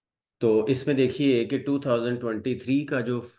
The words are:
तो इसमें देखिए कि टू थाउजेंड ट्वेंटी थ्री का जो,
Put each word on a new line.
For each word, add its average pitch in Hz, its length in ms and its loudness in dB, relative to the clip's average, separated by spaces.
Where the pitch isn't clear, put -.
तो 110 280 4
इसमें 135 280 0
देखिए 127 480 2
कि 139 140 -2
टू 143 200 -2
थाउजेंड 120 420 -2
ट्वेंटी 113 360 -4
थ्री 139 280 0
का 143 160 -2
जो, 120 200 -4